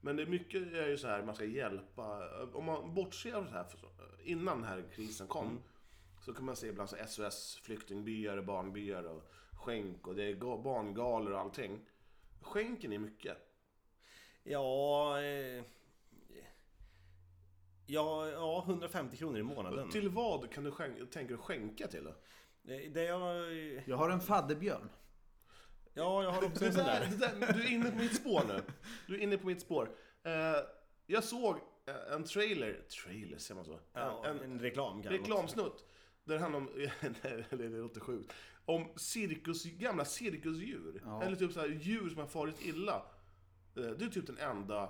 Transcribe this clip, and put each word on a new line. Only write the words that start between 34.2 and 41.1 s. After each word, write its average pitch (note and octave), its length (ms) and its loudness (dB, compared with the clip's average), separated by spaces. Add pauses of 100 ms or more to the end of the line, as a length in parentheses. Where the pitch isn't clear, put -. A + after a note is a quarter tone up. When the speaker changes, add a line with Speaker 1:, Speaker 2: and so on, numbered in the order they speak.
Speaker 1:
En, D3 140 0
Speaker 2:
en C3 200 -4
reklam A#2+ 440 0
kan G#2 80 -2
man F#3+ 100 2
Speaker 1:
reklamsnutt. G3+ 640 0 (380)
Där D#3 120 0
det D#3 60 2
handlar D3+ 180 2
om, C3+ 140 -4
<laughs> C#3 160 -2 (340)
nej, A#2 260 -2
det A#2 200 -2
låter A2+ 300 -4
sjukt. A#2 340 -4 (320)
Om E3 300 2
cirkus, E3 680 -2
gamla F3 400 0
cirkusdjur. D#3+ 1000 -2
Speaker 3:
Ja. G#2+ 180 -2